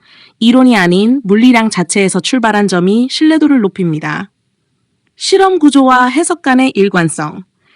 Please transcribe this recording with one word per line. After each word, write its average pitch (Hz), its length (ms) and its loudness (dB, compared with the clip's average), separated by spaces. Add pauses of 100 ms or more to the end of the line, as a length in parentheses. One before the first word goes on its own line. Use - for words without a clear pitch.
(400)
이론이 247 360 4
아닌 202 480 0
물리량 226 460 2
자체에서 190 500 -4
출발한 208 480 -2
점이 196 440 0
신뢰도를 302 480 2
높입니다. 165 720 -6 (840)
실험 381 420 0
구조와 262 460 2
해석 311 380 -4
간의 262 320 0
일관성. 180 680 -2 (320)